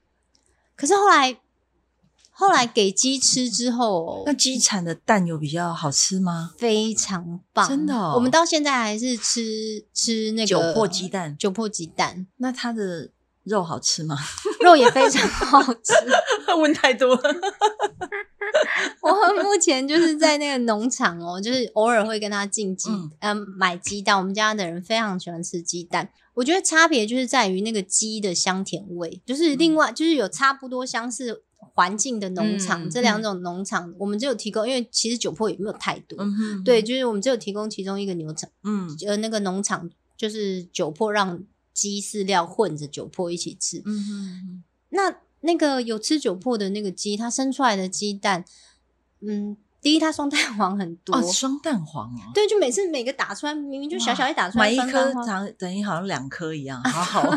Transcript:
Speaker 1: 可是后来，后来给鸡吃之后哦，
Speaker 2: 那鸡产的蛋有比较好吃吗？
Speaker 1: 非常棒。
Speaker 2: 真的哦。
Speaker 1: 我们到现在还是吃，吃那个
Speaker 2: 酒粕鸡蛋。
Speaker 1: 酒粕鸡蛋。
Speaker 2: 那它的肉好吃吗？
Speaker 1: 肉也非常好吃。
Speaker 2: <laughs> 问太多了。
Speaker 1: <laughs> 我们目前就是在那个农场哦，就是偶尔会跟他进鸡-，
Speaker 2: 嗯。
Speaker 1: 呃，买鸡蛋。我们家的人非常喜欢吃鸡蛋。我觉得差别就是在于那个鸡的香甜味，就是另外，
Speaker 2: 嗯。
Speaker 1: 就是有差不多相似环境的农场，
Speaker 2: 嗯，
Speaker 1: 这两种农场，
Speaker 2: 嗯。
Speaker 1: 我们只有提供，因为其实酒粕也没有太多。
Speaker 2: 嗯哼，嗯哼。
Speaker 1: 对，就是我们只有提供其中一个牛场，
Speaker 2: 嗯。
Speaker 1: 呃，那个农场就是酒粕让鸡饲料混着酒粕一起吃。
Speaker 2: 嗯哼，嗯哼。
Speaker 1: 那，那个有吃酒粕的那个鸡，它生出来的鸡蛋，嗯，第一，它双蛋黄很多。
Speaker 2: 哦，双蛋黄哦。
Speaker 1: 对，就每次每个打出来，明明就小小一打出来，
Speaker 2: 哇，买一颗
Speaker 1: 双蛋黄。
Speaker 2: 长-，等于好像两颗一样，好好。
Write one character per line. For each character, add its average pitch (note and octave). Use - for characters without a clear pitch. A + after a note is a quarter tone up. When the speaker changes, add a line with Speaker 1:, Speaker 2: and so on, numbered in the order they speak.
Speaker 1:
可 C#4
是 F#4
后 G4+
来， C4+
后 F#4+
来 C#4
给 G#3
鸡 C4
吃 B3+
之 A#3+
后 A3
哦， F#3+
Speaker 2:
那 D4
鸡 C4
产 G#3
的 E3
蛋 F#3+
有 D#3+
比 D3+
较 E3+
好 E3
吃 -
吗？ E3+
Speaker 1:
非 A3
常 F3
棒。 A3
Speaker 2:
真 C#4+
的 D4
哦。 F#3
Speaker 1:
我 B3
们 B3+
到 E4
现 D#4+
在 C#4
还 G#3+
是 B3
吃， A3
吃 A3
那 A3
个 G#3+
Speaker 2:
酒 F#3
粕 F3+
鸡 F#3
蛋。 D#3+
Speaker 1:
酒 G3+
粕 A3
鸡 E3+
蛋。 F3+
Speaker 2:
那 B3+
它 B3
的 F#3
肉 G3
好 D#3
吃 -
吗？ D#3+
Speaker 1:
肉 F4
也 D4
非 C4
常 F#4+
好 C#4
吃。 -
Speaker 2:
<laughs> G#4
问 D4+
太 C4
多 B3+
了。 B3
Speaker 1:
<laughs> G4+
我 D#4+
们 G4
目 G4+
前 C#4
就 D4+
是 D#4+
在 D4+
那 D4
个 C4+
农 A3+
场 F#3
哦， F3
就 G#3+
是 B3+
偶 A3
尔 A3+
会 A3
跟 G#3
他 G3+
进 G3+
鸡-， G3+
Speaker 2:
嗯。 F3+
Speaker 1:
呃， G#3
买 F3+
鸡 G3+
蛋。 G3+
我 F#3+
们 F#3+
家 G#3+
的 G#3
人 E3+
非 A3
常 G#3
喜 F3
欢 E3+
吃 F3
鸡 F3
蛋。 E3+
我 B3
觉 C#4+
得 F#4
差 D#4+
别 C4
就 A3+
是 B3+
在 A#3
于 F#3
那 A3+
个 G#3+
鸡 A3
的 G3+
香 F#3
甜 F#3
味， F3
就 B3+
是 D4
另 D#4
外， C#4+
Speaker 2:
嗯。 A#3+
Speaker 1:
就 D#4
是 E4
有 A3
差 C4+
不 C4+
多 B3+
相 B3
似 A3+
环 F#3
境 A#3
的 F#3+
农 G#3
场， F3+
Speaker 2:
嗯， E3
Speaker 1:
这 E3
两 G#3+
种 G3+
农 F3+
场， F3
Speaker 2:
嗯。 E3+
Speaker 1:
我 G3
们 G#3
只 A3+
有 C#4
提 -
供， G#3+
因 C4
为 A#3+
其 -
实 A#3+
酒 F3+
粕 A3
也 G3+
没 G3
有 G3+
太 -
多。 -
Speaker 2:
嗯 G3+
哼， G#3
嗯 G3+
哼。 F#3
Speaker 1:
对， A#3
就 A#3
是 C4
我 A#3
们 G3+
只 F#3+
有 C4+
提 G#3
供 G#3
其 G3+
中 G3
一 G3+
个 F#3+
牛 D#3+
场， -
Speaker 2:
嗯。 F#3+
Speaker 1:
呃， G#3
那 A3
个 A3
农 F#3+
场 F3+
就 A3
是 G3
酒 E3
粕 G#3+
让 F#3+
鸡 G3+
饲 G3+
料 F#3
混 E3+
着 D3
酒 -
粕 F3
一 F3
起 -
吃。 -
Speaker 2:
嗯 G#3
哼， G#3
嗯 F#3+
哼。 F3+
Speaker 1:
那， F#4+
那 E4+
个 C#4
有 A3+
吃 D4+
酒 F#3+
粕 A#3+
的 G3+
那 G#3
个 G3+
鸡， G#3
它 A#3
生 C4+
出 C4+
来 A3+
的 F#3
鸡 G#3
蛋， G3
嗯， G#3
第 D4
一， D#4+
它 D#4+
双 D4
蛋 C#4+
黄 G3+
很 E3+
多。 -
Speaker 2:
哦， B3+
双 C4+
蛋 B3
黄 C3+
哦。 F#3
Speaker 1:
对， G#4
就 G#4
每 C4+
次 G4
每 C#4
个 B3
打 G3+
出 D4
来， D4+
明 C#4
明 C#4+
就 E4+
小 A#3
小 C#4+
一 D#4
打 F#3+
出 A3
来， G#3+
Speaker 2:
哇， A#3+
买 B3+
一 C4
颗 -
Speaker 1:
双 C4+
蛋 C4+
黄。 A#3+
Speaker 2:
长-， G3+
等 F3+
于 G3+
好 G3+
像 E3+
两 C3+
颗 D#3+
一 D3
样， C3+
好 D#3+
好。 F3+